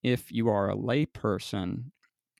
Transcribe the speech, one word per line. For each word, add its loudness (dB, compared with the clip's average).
if 0
you 2
are 4
a 0
lay 0
person -4